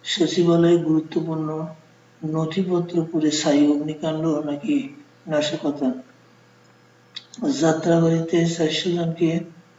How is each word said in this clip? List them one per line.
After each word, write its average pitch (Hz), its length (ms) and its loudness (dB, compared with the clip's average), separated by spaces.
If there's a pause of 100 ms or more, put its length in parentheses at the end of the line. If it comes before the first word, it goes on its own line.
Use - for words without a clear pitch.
সচিবালয়ে 170 720 6
গুরুত্বপূর্ণ 156 880 0 (580)
নথিপত্র 170 880 -2
পুড়ে 156 180 2
ছাই, 147 380 2
অগ্নিকাণ্ড 156 580 -2
নাকি 147 640 -4 (380)
নাশকতা। 147 680 -2 (1600)
যাত্রাবাড়িতে 165 960 2
চারশো 165 440 -2
জনকে 170 500 -2 (380)